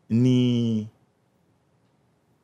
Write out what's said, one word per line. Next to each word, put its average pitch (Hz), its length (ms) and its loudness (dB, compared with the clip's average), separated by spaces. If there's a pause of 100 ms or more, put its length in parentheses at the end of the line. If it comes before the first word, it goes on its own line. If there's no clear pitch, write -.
ni, 120 800 0 (1600)